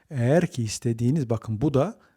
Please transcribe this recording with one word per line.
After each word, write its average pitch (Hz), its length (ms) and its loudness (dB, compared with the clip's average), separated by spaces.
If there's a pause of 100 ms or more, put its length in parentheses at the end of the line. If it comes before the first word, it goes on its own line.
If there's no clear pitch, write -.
(100)
eğer 147 360 2
ki - 160 -6
istediğiniz, 120 680 -2
bakın 110 300 -4
bu 143 140 0
da 151 240 2 (180)